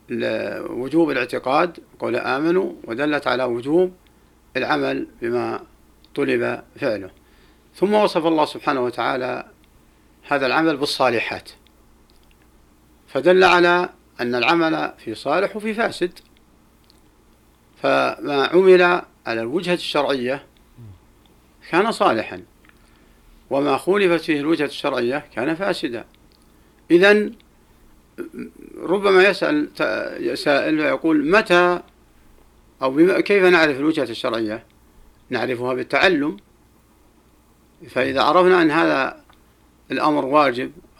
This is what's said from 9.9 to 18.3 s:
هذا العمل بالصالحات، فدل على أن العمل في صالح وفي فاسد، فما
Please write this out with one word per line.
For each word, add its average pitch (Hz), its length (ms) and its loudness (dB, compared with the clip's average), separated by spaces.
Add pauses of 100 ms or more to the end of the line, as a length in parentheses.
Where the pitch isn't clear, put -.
هذا 139 180 0
العمل 147 320 0
بالصالحات، 123 720 -2 (1600)
فدل 180 360 4
على 175 460 4 (320)
أن 123 140 -4
العمل 156 600 0
في 110 180 -10
صالح 180 400 -2
وفي 214 180 -6
فاسد، 196 460 -4 (1600)
فما 135 720 -2